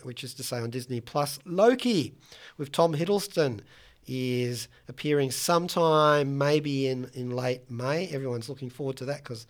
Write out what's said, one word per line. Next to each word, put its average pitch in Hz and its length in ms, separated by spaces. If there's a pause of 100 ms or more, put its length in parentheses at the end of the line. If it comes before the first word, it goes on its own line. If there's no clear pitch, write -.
which 123 200
is 127 120
to 127 80
say 123 140
on 117 120
Disney 120 320
Plus, 143 420
Loki 202 720 (440)
with 139 140
Tom 165 240
Hiddleston 165 640 (460)
is 123 640 (180)
appearing 143 440
sometime 156 1080
maybe 143 500
in, 127 260
in 123 180
late 127 380
May. 135 380
Everyone's 135 400
looking 139 220
forward 135 280
to 131 80
that 143 200
'cause 113 240